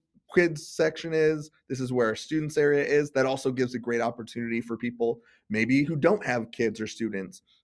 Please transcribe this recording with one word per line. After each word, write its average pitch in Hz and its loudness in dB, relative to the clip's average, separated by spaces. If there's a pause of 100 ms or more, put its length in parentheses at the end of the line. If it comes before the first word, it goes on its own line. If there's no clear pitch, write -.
(340)
kids 170 2
section 160 -2
is. 156 0 (180)
This 131 -6
is 127 -4
where 123 2
our 110 -2
students 151 -4
area 147 4
is." 147 2
That 135 4
also 131 0
gives 127 0
a 123 -4
great 117 -2
opportunity 117 -4
for 117 -6
people 117 -2 (300)
maybe 113 2
who 160 -2
don't 170 4
have 123 -2
kids 113 -2
or 110 -4
students 98 -8 (220)